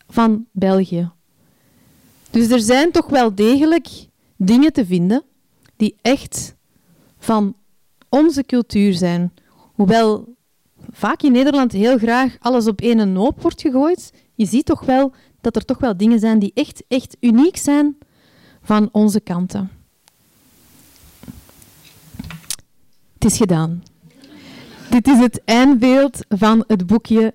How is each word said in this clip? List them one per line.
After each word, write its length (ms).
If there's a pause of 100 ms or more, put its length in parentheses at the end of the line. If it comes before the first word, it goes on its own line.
van 440
België. 580 (1200)
Dus 200
er 100
zijn 300
toch 160
wel 280
degelijk 540 (480)
dingen 360
te 140
vinden 360 (540)
die 260
echt 520 (640)
van 360 (540)
onze 360
cultuur 500
zijn. 380 (420)
Hoewel 640 (540)
vaak 320
in 100
Nederland 400
heel 260
graag 400
alles 280
op 140
één 360
hoop 260
wordt 180
gegooid, 520 (220)
je 120
ziet 200
toch 180
wel 280 (280)
dat 160
er 80
toch 140
wel 180
dingen 240
zijn 180
die 160
echt, 340
echt 320
uniek 360
zijn 400 (680)
van 300
onze 280
kanten. 500 (3500)
Het 160
is 60
gedaan. 460 (1080)
Dit 160
is 120
het 260
eindbeeld 720 (100)
van 380
het 200
boekje 480